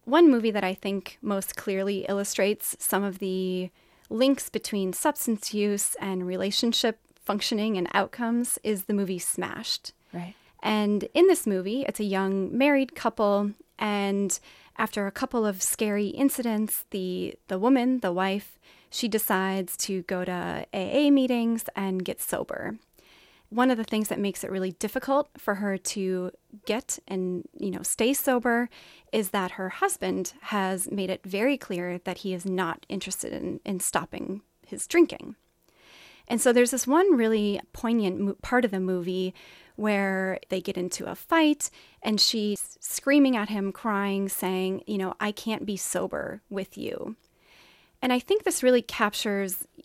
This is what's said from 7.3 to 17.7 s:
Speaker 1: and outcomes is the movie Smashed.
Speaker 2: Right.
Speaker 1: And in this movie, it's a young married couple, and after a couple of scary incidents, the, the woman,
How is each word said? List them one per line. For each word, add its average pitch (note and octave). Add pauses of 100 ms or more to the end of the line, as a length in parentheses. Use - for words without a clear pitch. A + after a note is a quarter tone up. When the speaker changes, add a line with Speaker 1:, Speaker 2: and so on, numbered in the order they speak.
Speaker 1:
and F3+
outcomes A#3
is G#3
the G#3
movie F#3+
Smashed. - (200)
Speaker 2:
Right. F3 (280)
Speaker 1:
And G#3
in F4
this F#4
movie, G3+
it's -
a G#3+
young F#3+
married C4+
couple, G#3 (260)
and G3+ (380)
after G#3+
a G3
couple A#3+
of F#3+
scary G#3
incidents, A3+
the, F#3 (100)
the F#3+
woman, B3+